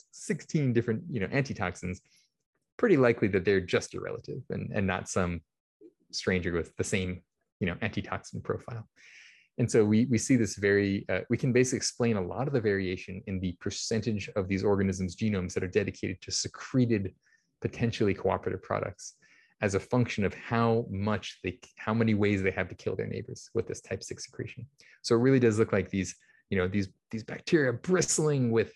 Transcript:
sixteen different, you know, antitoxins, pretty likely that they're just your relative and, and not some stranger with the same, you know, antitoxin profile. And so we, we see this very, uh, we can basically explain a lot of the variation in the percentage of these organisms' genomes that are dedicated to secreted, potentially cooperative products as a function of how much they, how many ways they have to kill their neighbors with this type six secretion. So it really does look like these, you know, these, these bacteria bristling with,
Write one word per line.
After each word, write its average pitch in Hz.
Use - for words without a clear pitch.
sixteen 147
different, 117
you 123
know, 92
antitoxins, 95
pretty 202
likely 117
that 92
they're 98
just 92
your 92
relative -
and, -
and 98
not 92
some 87
stranger 92
with 80
the 92
same, 90
you 95
know, 85
antitoxin -
profile. -
And 123
so 113
we, 110
we 123
see 127
this 107
very, 101
uh, 92
we 120
can 135
basically 123
explain 117
a 98
lot 92
of 143
the 120
variation 95
in 95
the 92
percentage 107
of 92
these 98
organisms' 95
genomes 98
that -
are 92
dedicated 101
to -
secreted, 113
potentially 107
cooperative 95
products -
as 98
a 95
function 117
of 92
how 117
much 104
they, 92
how 110
many 113
ways 101
they 95
have 92
to 104
kill -
their 107
neighbors -
with 104
this -
type -
six -
secretion. -
So 117
it 117
really 131
does 110
look 107
like 95
these, 95
you 101
know, 92
these, 98
these 110
bacteria 139
bristling 147
with, 110